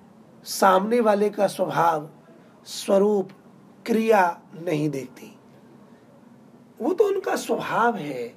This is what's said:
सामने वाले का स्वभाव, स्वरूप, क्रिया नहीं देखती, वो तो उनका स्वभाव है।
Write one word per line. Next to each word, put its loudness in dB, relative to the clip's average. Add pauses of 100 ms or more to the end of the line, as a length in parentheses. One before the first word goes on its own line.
(440)
सामने 2
वाले 2
का 0
स्वभाव, -2 (560)
स्वरूप, 0 (560)
क्रिया 2 (240)
नहीं -2
देखती, -12 (1400)
वो 0
तो 4
उनका -2
स्वभाव -2
है। -8